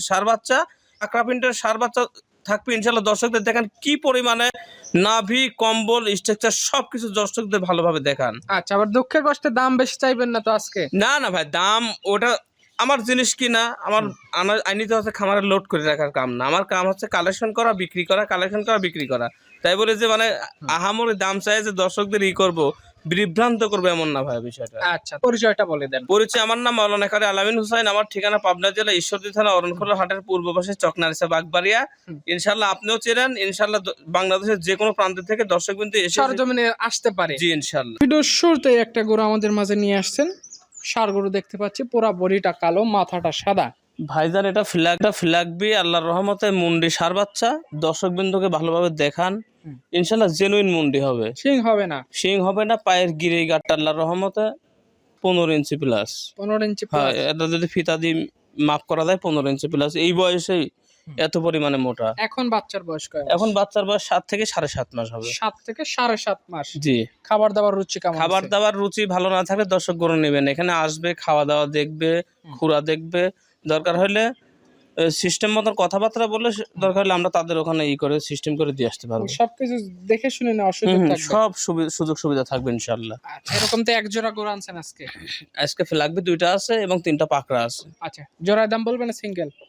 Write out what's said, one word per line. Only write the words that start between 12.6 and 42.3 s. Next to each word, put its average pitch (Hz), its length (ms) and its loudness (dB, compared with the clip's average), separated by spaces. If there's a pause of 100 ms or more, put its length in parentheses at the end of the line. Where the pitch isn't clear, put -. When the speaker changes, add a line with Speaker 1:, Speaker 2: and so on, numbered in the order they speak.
Speaker 1:
আমার 254 240 2
জিনিস 247 320 2
কি 247 140 -2
না, 233 140 2 (180)
আমার 214 220 0
Speaker 2:
হুম। - 100 -6 (200)
Speaker 1:
আনা-, 196 320 0
আইনি 202 200 -2
তো 220 100 -2
হচ্ছে 214 160 -2
খামারে 202 300 0
লোড 196 260 2
করে 151 160 -2
রাখার 147 280 0
কাম 131 200 -2
না। 123 140 -4
আমার 170 200 2
কাম 185 220 0
হচ্ছে 190 200 -4
কালেকশন 190 460 -2
করা, 233 200 2
বিক্রি 180 320 -4
করা, 196 200 2
কালেকশন 190 380 -2
করা, 220 140 0
বিক্রি 165 300 -4
করা। 120 200 -2 (360)
তাই 180 120 2
বলে 220 220 2
যে 226 100 0
মানে 220 200 2
Speaker 2:
হুম। 143 420 -6
Speaker 1:
আহামরি 208 460 0
দাম 190 240 -2
চাই 208 240 0
যে 214 80 -4
দর্শকদের 196 520 0
ই 196 100 2
করবো, 170 320 2 (400)
বিভ্রান্ত 202 580 2
করবো, 196 240 0
এমন 165 200 0
না 139 160 -2
ভাই 127 180 -4
বিষয়টা। 117 360 -12 (140)
Speaker 2:
আচ্ছা, 160 260 -6
পরিচয়টা 226 480 2
বলে 151 220 -4
দেন। 131 180 -4
Speaker 1:
পরিচয়, 214 360 2
আমার 226 160 0
নাম 240 180 0
মাওলানা 208 320 2
কারি 208 180 0
আলামিন 202 320 2
হুসাইন। 220 300 0
আমার 208 220 0
ঠিকানা 208 280 0
পাবনা 185 340 2
জেলা 208 200 0
ঈশ্বরদী 190 400 -2
থানা, 208 200 2
অরণখোলা 180 440 0
হাটের 190 260 -2
পূর্ব 180 320 -2
পাশে, 185 220 -2
চকনারিসা 165 520 -2
বাগবাড়িয়া। 175 540 0
Speaker 2:
হুম। 175 360 -10 (100)
Speaker 1:
ইনশাল্লাহ 196 420 0
আপনিও 214 280 -2
চেনেন। 240 400 0
ইনশাল্লাহ 202 440 -2
দ-, 185 160 -8 (100)
বাংলাদেশের 190 520 0
যে 180 160 -2
কোনো 214 180 0
প্রান্ত 190 240 0 (100)
থেকে 214 160 0
দর্শক 185 340 0
বিন্দু 208 200 -2
এসে 175 240 0
Speaker 2:
সরজমিনে 254 440 0 (140)
আসতে 226 320 0
পারে। 170 260 -2
Speaker 1:
জি, 170 140 0
ইনশাল্লাহ। 135 500 -4
Speaker 2:
ভিডিওর 294 220 4
শুরুতে 320 520 4
একটা 226 280 2
গরু 220 180 2
আমাদের 214 300 2
মাঝে 208 240 0
নিয়ে 202 200 2
আসছেন, 269 320 0 (560)
ষাঁড় 220 280 0
গরু 196 180 0
দেখতে 190 280 -6
পাচ্ছি, 202 260 -6
পুরা 226 280 2
বডিটা 185 400 2